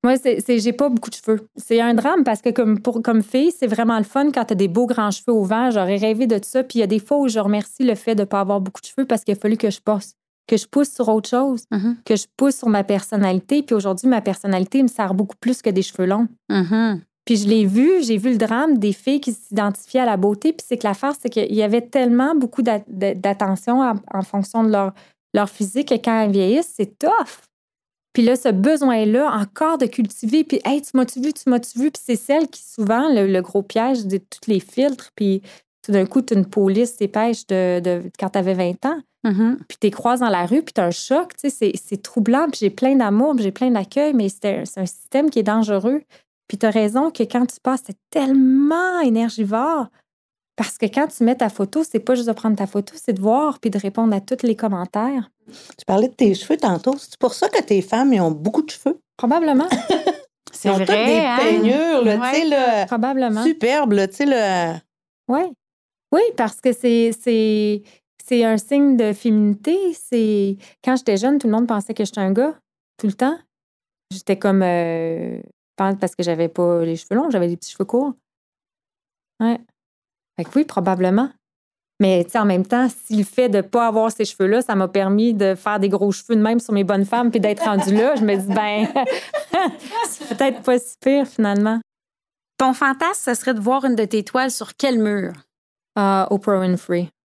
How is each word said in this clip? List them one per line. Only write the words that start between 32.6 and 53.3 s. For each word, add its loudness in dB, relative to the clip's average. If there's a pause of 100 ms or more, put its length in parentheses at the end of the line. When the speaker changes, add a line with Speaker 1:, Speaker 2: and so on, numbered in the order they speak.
Speaker 1:
souvent, 0
le, 2
le 2
gros -2
piège -2
de -2
tous -10
les 2
filtres, -2
puis 0 (400)
tout -4
d'un 4
coup, 0
t'as -4
une 2
police, 0
t'épêche -2
de, 0
de, -2 (140)
quand -4
t'avais 0
vingt -2
ans. -2 (280)
Speaker 2:
Mm-hmm. 2 (120)
Speaker 1:
Puis -16
t'es 2
croises -2
dans 2
la 0
rue, 2
puis -14
t'as 0
un 0
choc, -2
tu -14
sais, -2
c'est, 0
c'est -8
troublant, 0
puis -8
j'ai 2
plein 2
d'amour, 2
puis 0
j'ai 0
plein -2
d'accueil, 0
mais 2
c'est, -4
c'est -12
un -2
système -2
qui 0
est 0
dangereux. 0 (480)
Puis -8
t'as 2
raison 0
que -4
quand 0
tu -8
passes, -2
c'est -14 (100)
tellement 2
énergivore. 0 (680)
Parce -6
que -2
quand 0
tu -4
mets 2
ta 0
photo, -4
c'est -4
pas 0
juste -2
de -2
prendre 0
ta -4
photo, -6
c'est -4
de -4
voir 0